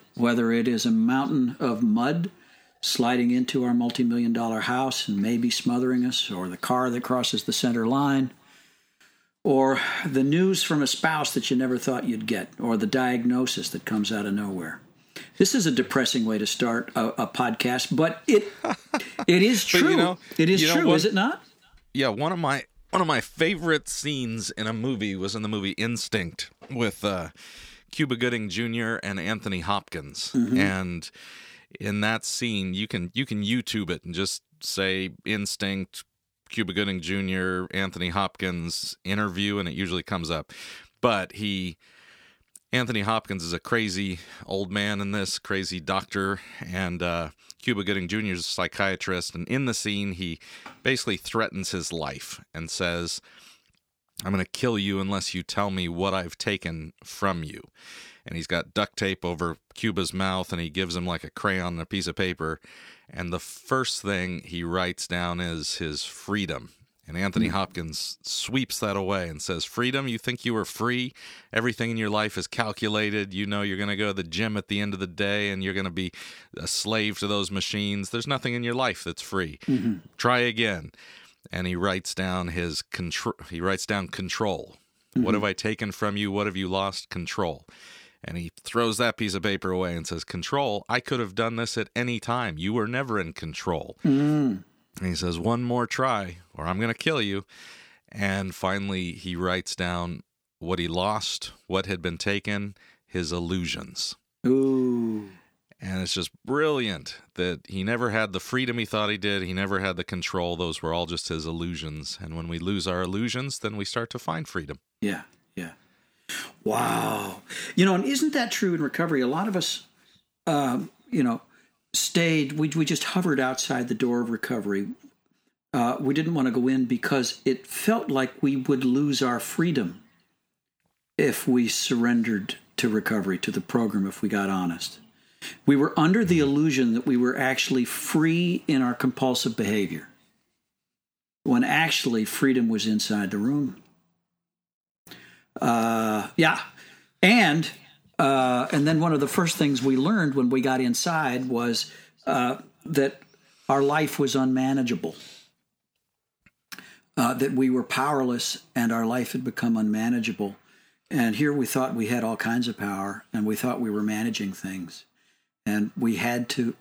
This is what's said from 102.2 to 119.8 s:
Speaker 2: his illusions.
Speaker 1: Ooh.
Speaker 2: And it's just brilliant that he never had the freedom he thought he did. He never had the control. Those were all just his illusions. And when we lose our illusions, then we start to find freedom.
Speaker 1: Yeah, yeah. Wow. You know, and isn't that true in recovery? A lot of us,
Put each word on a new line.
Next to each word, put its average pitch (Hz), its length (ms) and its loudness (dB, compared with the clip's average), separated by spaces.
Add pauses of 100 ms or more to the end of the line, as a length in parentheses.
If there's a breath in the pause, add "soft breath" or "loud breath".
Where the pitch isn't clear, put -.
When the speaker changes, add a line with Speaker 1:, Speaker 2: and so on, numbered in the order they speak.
Speaker 2:
his 85 240 -4
illusions. 87 840 -4 (300)
Speaker 1:
Ooh. 123 840 2 (500 loud breath)
Speaker 2:
And 92 220 -4
it's 90 120 -4
just 90 180 -4 (120)
brilliant 131 760 -2 (160)
that 90 340 -2
he 95 160 -4
never 117 240 0
had 107 240 0
the 92 80 -2
freedom 123 360 -2
he 113 80 -2
thought 107 240 0
he 104 80 0
did. 98 260 0
He 90 100 -4
never 98 260 0
had 95 160 0
the 87 80 -4
control. 87 540 -4
Those 82 240 -4
were 80 120 -2
all 87 120 -2
just 82 240 -6
his 80 160 -4
illusions. 80 760 -6
And 82 140 -10
when 82 140 -8
we 82 100 -4
lose 90 260 -2
our 90 180 -4
illusions, 120 560 -4
then 107 180 -6
we 101 80 -4
start 117 240 -6
to 123 100 -10
find 80 260 -6
freedom. 73 340 -8 (200)
Speaker 1:
Yeah, 98 220 -4 (340)
yeah. 87 160 -10 (920 loud breath)
Wow. 117 800 -2 (340 loud breath)
You 185 100 6
know, 190 100 6
and 190 100 2
isn't 285 280 0
that 262 180 0
true 185 220 0
in 156 80 0
recovery? 147 400 0
A 123 60 2
lot 165 200 0
of 196 80 0
us, - 300 -2 (640 soft breath)